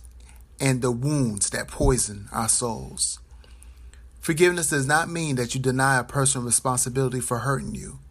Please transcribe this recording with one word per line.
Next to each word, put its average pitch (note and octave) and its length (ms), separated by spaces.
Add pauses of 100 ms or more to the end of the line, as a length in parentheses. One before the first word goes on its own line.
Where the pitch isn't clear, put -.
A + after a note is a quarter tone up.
(600)
and C3+ 200
the B2 100
wounds B2 580
that A#2+ 180
poison A2 640
our A2+ 160
souls. - 720 (1000)
Forgiveness E3+ 500
does C#3 160
not D#3+ 200
mean E3 280
that B2 180
you C3+ 80
deny C3 380
a A#2+ 40
person C3 400
responsibility B2+ 760
for A#2+ 180
hurting C3 380
you, F#2+ 240 (120)